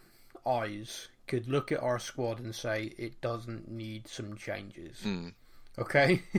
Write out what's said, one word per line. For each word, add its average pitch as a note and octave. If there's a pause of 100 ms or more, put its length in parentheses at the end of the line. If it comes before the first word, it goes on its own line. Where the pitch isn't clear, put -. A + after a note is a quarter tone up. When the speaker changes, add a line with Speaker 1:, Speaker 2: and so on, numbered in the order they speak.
(460)
Speaker 1:
eyes A2 (180)
could A#2
look C#3
at -
our B2
squad A#2
and A2+
say A2
it A#2
doesn't A#2
need A2
some G#2+
changes. G2
Speaker 2:
Mm. F2+ (440)
Speaker 1:
Okay? C#3 (160)